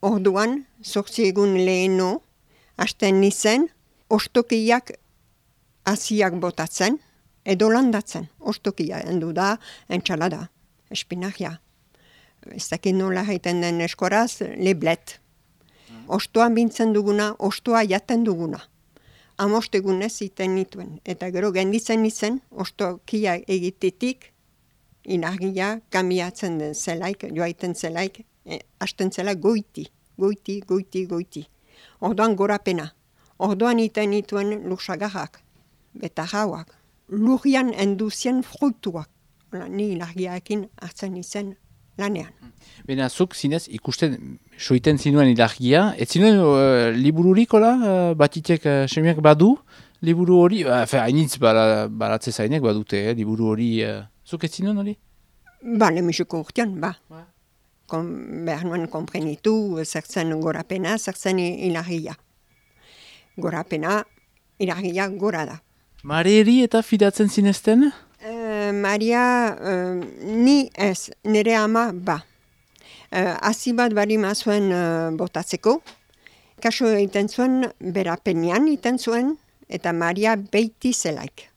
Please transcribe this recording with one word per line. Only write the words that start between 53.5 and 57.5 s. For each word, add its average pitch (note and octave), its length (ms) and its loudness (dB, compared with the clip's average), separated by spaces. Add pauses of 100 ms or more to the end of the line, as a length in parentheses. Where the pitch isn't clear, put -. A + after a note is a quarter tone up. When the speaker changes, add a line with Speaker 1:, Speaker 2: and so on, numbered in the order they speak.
Speaker 2:
hori, A2+ 300 0
eh, G#2+ 200 -6 (240)
zuk E3 180 -8
ez D#3+ 80 -4
zinuen G3+ 260 -4
hori? G3+ 180 -6 (680)
Speaker 1:
Ba, A3+ 280 2
lehenbiziko E3+ 500 -2
urtean, F#3+ 400 -6
ba. F3 160 -6 (120)
Speaker 2:
Ba. D#3+ 160 -20 (600)